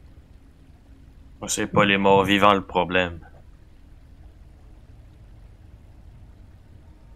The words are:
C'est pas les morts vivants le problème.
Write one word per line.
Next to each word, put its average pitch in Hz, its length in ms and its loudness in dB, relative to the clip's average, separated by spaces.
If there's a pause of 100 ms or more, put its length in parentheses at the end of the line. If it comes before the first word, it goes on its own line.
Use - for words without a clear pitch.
(1500)
C'est 104 220 -6
pas 104 160 0
les 101 120 2
morts 98 280 2
vivants 101 280 4
le 95 100 0
problème. 87 580 -4 (4000)